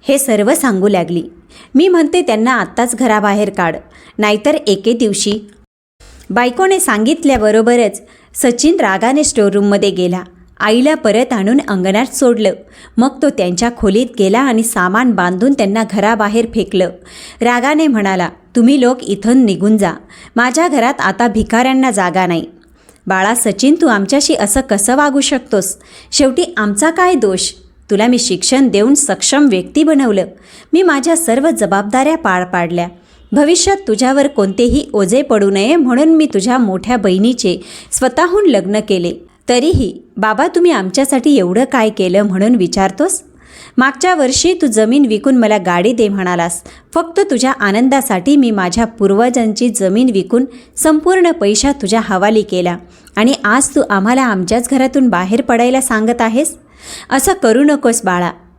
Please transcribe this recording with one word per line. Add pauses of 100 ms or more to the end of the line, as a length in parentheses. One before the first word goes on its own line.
हे
सर्व
सांगू
लागली. (520)
मी
म्हणते
त्यांना
आत्ताच
घराबाहेर
काढ, (420)
नाहीतर (120)
एके
दिवशी." (920)
बायकोने
सांगितल्याबरोबरच (340)
सचिन
रागाने
स्टोअररूममध्ये
गेला. (380)
आईला
परत
आणून (100)
अंगणात
सोडलं. (440)
मग
तो
त्यांच्या
खोलीत (120)
गेला
आणि
सामान
बांधून
त्यांना
घराबाहेर
फेकलं. (520)
रागाने
म्हणाला, (260)
"तुम्ही
लोक
इथून
निघून
जा, (440)
माझ्या
घरात
आता
भिकाऱ्यांना
जागा
नाही." (640)
"बाळा
सचिन,
तू
आमच्याशी
असं
कसं
वागू
शकतोस? (340)
शेवटी (140)
आमचा
काय
दोष? (400)
तुला
मी
शिक्षण
देऊन
सक्षम
व्यक्ती
बनवलं. (480)
मी
माझ्या
सर्व
जबाबदाऱ्या
पार
पाडल्या. (440)
भविष्यात (100)
तुझ्यावर
कोणतेही
ओझे
पडू
नये
म्हणून
मी
तुझ्या
मोठ्या
बहिणीचे (340)
स्वतःहून
लग्न (100)
केले. (360)
तरीही (160)
बाबा,
तुम्ही
आमच्यासाठी
एवढं
काय
केलं
म्हणून
विचारतोस? (540)
मागच्या
वर्षी
तू
जमीन
विकून
मला
गाडी
दे
म्हणालास. (320)
फक्त
तुझ्या
आनंदासाठी
मी
माझ्या
पूर्वजांची
जमीन
विकून (320)
संपूर्ण
पैसा
तुझ्या
हवाली
केला (380)
आणि (100)
आज
तू
आम्हाला
आमच्याच
घरातून
बाहेर
पडायला
सांगत
आहेस? (540)
असं
करू
नकोस
बाळा (280)